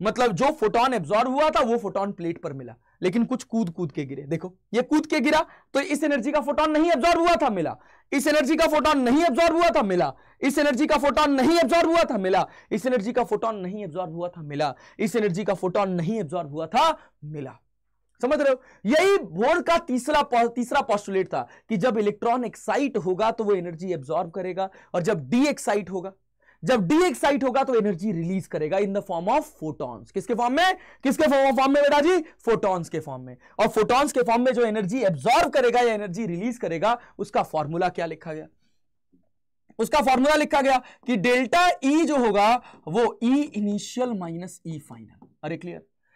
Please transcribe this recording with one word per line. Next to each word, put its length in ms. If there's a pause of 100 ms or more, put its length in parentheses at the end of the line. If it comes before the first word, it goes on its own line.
मतलब 320
जो 200
फोटोन 420
एब्जॉर्ब 340
हुआ 220
था 100
वो 180
फोटोन 340
प्लेट 300
पर 100
मिला, 220 (280)
लेकिन 220
कुछ 200
कूद 260
कूद 220
के 120
गिरे। 200
देखो 280 (220)
ये 80
कूद 240
के 140
गिरा 240 (300)
तो 60
इस 240
एनर्जी 280
का 80
फोटोन 300
नहीं 220
एब्जॉर्ब 280
हुआ 160
था, 140
मिला। 260 (360)
इस 140
एनर्जी 300
का 100
फोटोन 340
नहीं 240
एब्जॉर्ब 320
हुआ 140
था, 120
मिला। 300 (280)
इस 180
एनर्जी 280
का 100
फोटोन 360
नहीं 260
एब्जॉर्ब 300
हुआ 160
था, 140
मिला। 280 (240)
इस 160
एनर्जी 260
का 120
फोटोन 320
नहीं 280
एब्जॉर्ब 300
हुआ 140
था, 140
मिला। 320 (240)
इस 180
एनर्जी 280
का 100
फोटोन 360
नहीं 300
एब्जॉर्ब 320
हुआ 140
था, 320 (260)
मिला। 340 (640)
समझ 200
रहे 120
हो? 80 (260)
यही 320
बोर 440
का 160
तीसरा 440
पो-, 280
तीसरा 320
पोस्टुलेट 460
था 180 (220)
कि 80
जब 220
इलेक्ट्रॉन 460
एक्साइट 540
होगा 320
तो 140
वो 100
एनर्जी 380
एब्जॉर्ब 380
करेगा, 380 (260)
और 80
जब 280
डी 160
एक्साइट 440
होगा 220 (520)
जब 240
डी 180
एक्साइट 380
होगा 200
तो 100
एनर्जी 380
रिलीज 340
करेगा 320
in 100
the 140
form 260
of 160 (180)
photons। 480
किसके 240
फॉर्म 180
में? 240 (260)
किसके 240
फॉर्म, 300
फॉर्म 180
में 80
बेटा 180
जी? 180 (260)
फोटॉन्स 440
के 120
फॉर्म 220
में। 140 (220)
और 100
फोटॉन्स 440
के 100
फॉर्म 220
में 80
जो 120
एनर्जी 380
एब्जॉर्ब 500
करेगा 280
या 140
एनर्जी 320
रिलीज 320
करेगा, 400 (200)
उसका 240
फॉर्मूला 460
क्या 180
लिखा 260
गया? 140 (1300)
उसका 220
फॉर्मूला 340
लिखा 260
गया 220 (240)
कि 100
डेल्टा 520 (160)
ई 200
जो 120
होगा 460 (260)
वो 340
ई 200
इनिशियल 680
माइनस 580
ई 120
फाइनल। 480 (180)
अरे 120
क्लियर? 300 (300)